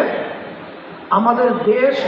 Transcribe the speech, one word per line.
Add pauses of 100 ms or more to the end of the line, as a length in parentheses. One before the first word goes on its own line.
(1080)
আমাদের (160)
দেশ (120)